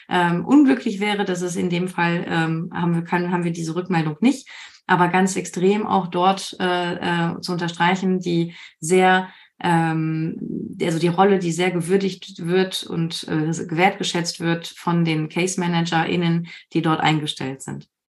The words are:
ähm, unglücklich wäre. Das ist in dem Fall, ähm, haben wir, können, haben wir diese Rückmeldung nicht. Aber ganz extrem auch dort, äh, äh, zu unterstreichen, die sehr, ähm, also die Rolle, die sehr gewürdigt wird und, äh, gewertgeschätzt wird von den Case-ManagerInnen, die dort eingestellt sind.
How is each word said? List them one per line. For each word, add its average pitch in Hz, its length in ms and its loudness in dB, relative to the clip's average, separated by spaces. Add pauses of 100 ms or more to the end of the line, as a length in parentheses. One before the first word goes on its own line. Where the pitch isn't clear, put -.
ähm, 175 340 2
unglücklich 247 560 4
wäre. 208 240 0
Das 185 180 -2
ist 175 140 -4
in 185 140 -2
dem 175 180 0
Fall, 175 400 0
ähm, 165 460 -2
haben 175 220 0
wir, 170 80 -2
können, 175 280 -2
haben 175 140 0
wir 170 80 -2
diese 165 200 -6
Rückmeldung 165 460 -2
nicht. - 300 2 (380)
Aber 175 200 4
ganz 190 300 2
extrem 190 500 0
auch 190 200 0
dort, 185 520 0
äh, 180 360 -2
äh, 170 440 -2
zu - 140 -4
unterstreichen, 175 640 0
die 170 360 -2 (260)
sehr, 185 480 4 (340)
ähm, 160 760 0 (440)
also 165 180 0
die 165 80 2
Rolle, 185 320 4
die 170 140 -2
sehr 180 180 0
gewürdigt 180 760 -2
wird 185 380 0
und, 165 460 -4
äh, 160 240 0 (120)
gewertgeschätzt 185 760 -2
wird 170 260 -2
von 170 380 0
den 156 240 -2
Case-ManagerInnen, 170 1200 0 (260)
die 165 80 2
dort 160 180 0
eingestellt 151 640 -2
sind. 143 260 -12 (280)